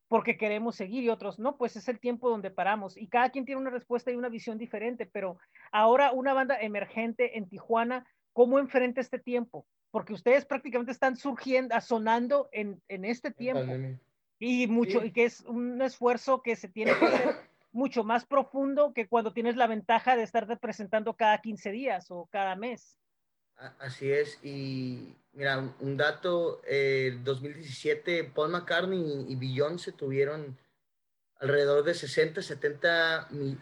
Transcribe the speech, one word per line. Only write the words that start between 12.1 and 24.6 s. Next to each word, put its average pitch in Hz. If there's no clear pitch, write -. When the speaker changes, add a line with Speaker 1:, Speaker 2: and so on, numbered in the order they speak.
Speaker 1:
en, 208
en 190
este 240
Speaker 2:
En 226
Speaker 1:
tiempo. 240
Speaker 2:
pandemia. 131
Speaker 1:
Y 247
mucho, 233
Speaker 2:
Sí. 226
Speaker 1:
y -
que 233
es 233
un 247
esfuerzo 247
que 233
se 208
tiene 214
que 330
hacer 247
<coughs> -
mucho 240
más 233
profundo 277
que 226
cuando 226
tienes 233
la 240
ventaja 226
de 226
estarte 220
presentando 220
cada 214
quince 214
días 214
o 175
cada 190
mes. 226
Speaker 2:
A-, 131
así 139
es, 147
y 131